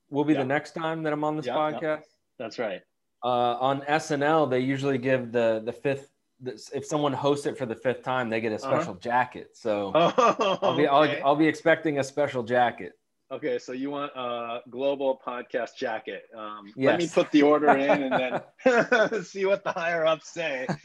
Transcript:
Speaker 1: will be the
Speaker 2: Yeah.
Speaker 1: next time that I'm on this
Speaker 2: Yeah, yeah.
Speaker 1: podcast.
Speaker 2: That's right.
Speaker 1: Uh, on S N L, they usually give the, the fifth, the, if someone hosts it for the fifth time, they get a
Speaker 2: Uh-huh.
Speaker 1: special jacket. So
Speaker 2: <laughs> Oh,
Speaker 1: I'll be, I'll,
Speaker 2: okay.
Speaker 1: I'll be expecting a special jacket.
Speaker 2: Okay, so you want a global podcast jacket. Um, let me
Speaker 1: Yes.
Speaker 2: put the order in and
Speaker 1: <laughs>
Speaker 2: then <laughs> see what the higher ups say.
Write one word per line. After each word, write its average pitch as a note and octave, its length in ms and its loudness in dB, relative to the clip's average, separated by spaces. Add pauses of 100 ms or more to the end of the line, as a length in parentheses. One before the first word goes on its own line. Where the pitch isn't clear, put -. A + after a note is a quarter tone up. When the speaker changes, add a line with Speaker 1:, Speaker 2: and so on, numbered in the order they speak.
(100)
Speaker 1:
will C#3+ 140 0
be D3+ 80 2
the C#3 80 2
Speaker 2:
Yeah. B2+ 60 -2
Speaker 1:
next D3 260 -2
time E3 300 -6
that D3+ 100 -2
I'm D3+ 120 -2
on D3+ 120 -2
this D3+ 100 -8
Speaker 2:
Yeah, - 100 -2
yeah. D3+ 220 -2
Speaker 1:
podcast. D3+ 260 -4 (340)
Speaker 2:
That's A2+ 200 -10
right. G#2 240 -6 (400)
Speaker 1:
Uh, A#2+ 360 0
on C#3 280 0
S D#3 240 0
N C#3+ 120 0
L, D3+ 240 4
they B2+ 140 0
usually C3+ 360 0
give B2 360 0
the, A2+ 320 2
the A2+ 80 -6
fifth, C3+ 380 -4 (300)
the, B2 120 -8 (220)
if C#3 120 -8
someone D3 260 0
hosts C#3+ 340 0
it B2 120 -4
for C3+ 80 -6
the A2+ 80 -6
fifth B2+ 280 -2
time, B2+ 280 -2
they A2+ 100 0
get A2 120 -2
a - 20 -2
Speaker 2:
Uh-huh. B2+ 220 -2
Speaker 1:
special D3+ 180 -2
jacket. A#2+ 600 -2
So G2+ 360 -2
Speaker 2:
<laughs> - 20 2
Oh, F#3+ 680 2
Speaker 1:
I'll F3+ 140 0
be, D3 100 2
I'll, C#3+ 160 6
Speaker 2:
okay. C#3 200 2
Speaker 1:
I'll C#3+ 140 4
be D#3 100 4
expecting D#3 520 2
a C3 60 0
special C3 380 -2
jacket. A2+ 500 0 (380)
Speaker 2:
Okay, B2+ 280 -4
so - 140 -12
you C3+ 180 -6
want C#3+ 240 -8
a A#2+ 460 -6 (100)
global C3+ 560 -2
podcast B2 500 -6
jacket. A2 460 -8 (140)
Um, G#2+ 400 -14
let C3 220 2
me E3+ 60 -2
Speaker 1:
Yes. E3 100 -6
Speaker 2:
put F3 180 2
the D3 100 6
order D3 280 6
in C#3+ 420 2
and A3 300 -2 (220)
Speaker 1:
<laughs> - 0 -
Speaker 2:
then A3+ 600 2
<laughs> - 0 -
see G3 200 -6
what F#3+ 200 0
the D#3+ 80 -2
higher E3+ 340 -2
ups D#3+ 260 0
say. C#3+ 340 -4 (180)